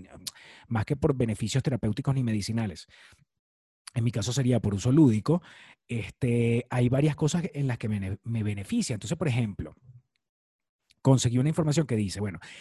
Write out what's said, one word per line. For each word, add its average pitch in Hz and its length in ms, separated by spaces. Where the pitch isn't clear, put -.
más 110 180
que 147 100
por 139 200
beneficios 117 480
terapéuticos 127 500
ni 131 100
medicinales, 110 640
en 113 80
mi 117 80
caso 113 200
sería 123 280
por 101 160
uso 123 160
lúdico, 147 500
este, 120 840
hay 123 180
varias 139 280
cosas 160 300
en 143 100
las 120 140
que 113 100
me, 101 340
me 113 200
beneficia. 104 500
Entonces, 113 240
por 170 100
ejemplo, 110 480
conseguí 123 360
una 135 100
información 156 400
que 123 80
dice, 98 240
bueno, 98 200